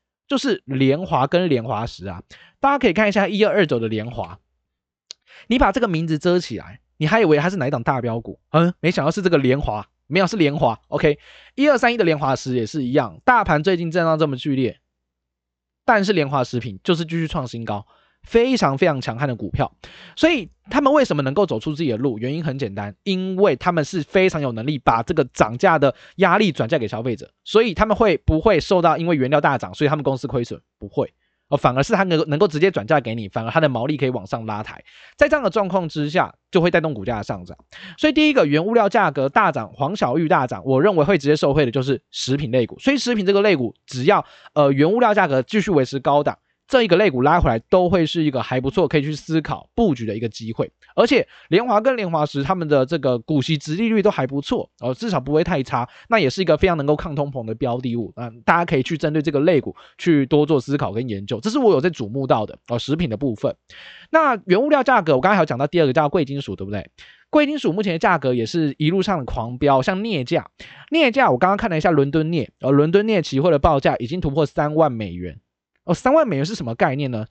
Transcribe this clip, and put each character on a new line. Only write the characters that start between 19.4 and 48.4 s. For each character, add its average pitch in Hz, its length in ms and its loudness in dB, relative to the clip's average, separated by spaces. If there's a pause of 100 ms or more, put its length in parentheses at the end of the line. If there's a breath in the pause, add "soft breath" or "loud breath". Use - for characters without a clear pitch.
票。 - 200 -2 (460 loud breath)
所 320 140 4
以 262 200 -2 (200)
他 254 100 0
们 277 140 4
为 294 100 6
什 170 140 -2
么 143 60 0
能 131 100 -2
够 196 120 2
走 120 140 -4
出 156 140 -6
自 151 100 -6
己 143 60 -2
的 110 80 -2
路？ 120 220 -2
原 127 140 -4
因 165 100 -6
很 135 140 -6
简 113 160 -6
单， 101 300 -10
因 185 340 -4
为 190 180 4
他 175 160 -2
们 165 120 0
是 160 200 -6
非 185 260 2
常 170 100 -6
有 135 120 -2
能 113 140 -6
力 151 120 -4
把 117 240 0
这 175 120 -4
个 143 200 0
涨 117 240 0
价 165 220 4
的 135 140 2 (240 loud breath)
压 185 200 4
力 214 140 2
转 120 180 -2
嫁 160 80 0
给 113 100 -2
消 107 140 -8
费 120 140 -4
者， - 160 -16 (120)
所 220 200 2
以 220 100 -2
他 202 120 2
们 208 120 0
会 208 200 4
不 160 220 0
会 185 200 4
受 180 220 2
到 160 160 4
因 165 100 -4
为 175 80 2
原 127 140 0
料 147 120 2
大 147 160 2
涨， 92 160 -10
所 151 100 -4
以 143 60 4
他 151 60 0
们 147 80 -2
公 135 120 0
司 131 120 -8
亏 120 160 -2
损？ 107 180 -12 (160)
不 104 100 -16
会。 - 240 -4 (380)
哦， 147 80 0
反 127 180 2
而 135 80 2
是 - 80 -4
他 196 120 2
能 175 140 0
够， 160 100 0
能 147 120 0
够 202 80 4
直 151 120 -2
接 185 120 4
转 104 160 -4
嫁 147 140 2
给 113 120 -6
你， 110 140 -8
反 113 160 -6
而 113 80 -6
他 165 80 0
的 156 80 2
毛 123 180 -2
利 147 120 -4
可 135 80 -2
以 127 40 2
往 113 160 -6
上 117 200 -8
拉 107 180 -6
抬。 - 180 -18 (360 loud breath)
在 294 100 4
这 294 80 0
样 285 80 0
的 202 60 2
状 196 180 -2
况 175 220 -2
之 151 200 -4
下， 151 240 -2 (160)
就 175 120 2
会 175 100 2
带 175 80 4
动 156 140 -4
股 104 100 -10
价 113 140 -4
的 101 80 -6
上 95 180 -8
涨。 90 140 -20 (400 loud breath)
所 302 120 2
以 277 40 0
第 302 160 4
一 294 40 0
个， 214 120 4
原 151 200 0
物 220 80 -2
料 220 140 4
价 190 240 2
格 135 160 -2
大 190 240 2
涨， 117 220 -6
黄 143 200 -4
小 143 240 -2
玉 165 120 0
大 151 180 2
涨， 98 160 -8
我 131 180 2
认 190 140 4
为 156 80 4
会 190 140 2
直 139 100 -2
接 151 80 4
受 147 180 2
惠 147 120 2
的 120 60 -2
就 131 120 -2
是 131 260 -2
食 - 280 -4
品 143 140 -4
类 123 140 2
股。 - 140 -12
所 277 140 2
以 285 40 0
食 240 160 -2
品 208 120 -2
这 202 80 2
个 196 80 4
类 202 160 4
股， 120 180 -4 (100)
只 127 200 -6
要， 175 200 2 (280 loud breath)
呃， 143 180 4
原 143 180 4
物 226 120 2
料 220 120 4
价 196 140 2
格 135 140 0
继 214 180 -2
续 202 120 -2
维 147 120 4
持 135 160 -6
高 147 240 2
档， - 160 -4 (300)
这 247 140 4
一 220 40 0
个 175 80 4
类 202 140 4
股 127 120 -2
拉 160 200 4
回 143 80 2
来 113 100 0
都 180 300 2
会 170 160 2
是 160 180 -2
一 147 80 0
个 127 100 -4